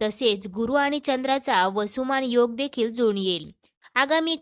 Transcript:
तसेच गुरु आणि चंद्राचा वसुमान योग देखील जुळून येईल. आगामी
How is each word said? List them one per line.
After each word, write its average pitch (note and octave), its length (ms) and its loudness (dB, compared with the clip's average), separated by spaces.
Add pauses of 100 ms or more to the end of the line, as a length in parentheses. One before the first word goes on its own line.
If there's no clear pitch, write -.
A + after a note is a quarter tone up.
तसेच G#3+ 460 0
गुरु A3 260 -2
आणि C#4+ 240 2
चंद्राचा C4+ 680 0
वसुमान C4 580 -2
योग A#3+ 320 2
देखील B3 360 -2
जुळून A3 260 2
येईल. F3 320 -2 (440)
आगामी D#4+ 480 2